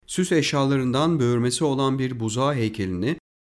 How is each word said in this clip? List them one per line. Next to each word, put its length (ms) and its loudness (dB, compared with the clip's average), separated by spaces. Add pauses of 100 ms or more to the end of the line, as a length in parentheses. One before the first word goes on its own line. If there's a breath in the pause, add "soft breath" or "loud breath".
süs 240 -2
eşyalarından 880 2
böğürmesi 440 2
olan 360 0
bir 200 -4
buzağı 360 -2
heykelini 640 -2 (220)